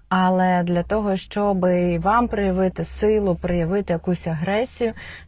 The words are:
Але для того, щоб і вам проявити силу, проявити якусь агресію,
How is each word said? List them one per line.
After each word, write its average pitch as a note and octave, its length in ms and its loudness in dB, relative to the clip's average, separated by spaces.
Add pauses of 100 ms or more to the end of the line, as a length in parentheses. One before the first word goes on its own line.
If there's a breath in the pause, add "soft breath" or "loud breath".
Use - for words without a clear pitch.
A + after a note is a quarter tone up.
(100)
Але F#3 540 2
для F3 200 0
того, G#3 340 0
щоб G3 480 0
і F3+ 320 2
вам G#3+ 300 2
проявити F#3+ 580 -2
силу, G#3 500 0
проявити F3 580 -2
якусь E3+ 340 -4
агресію, G#3 680 -2 (340 loud breath)